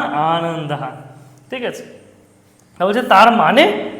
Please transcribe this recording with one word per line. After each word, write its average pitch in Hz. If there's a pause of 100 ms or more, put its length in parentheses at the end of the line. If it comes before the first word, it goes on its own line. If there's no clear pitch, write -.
(140)
আনন্দ, 160 (800)
ঠিক 254
আছে। - (920)
তা 180
বলছে, 208
"তার 214
মানে 214 (100)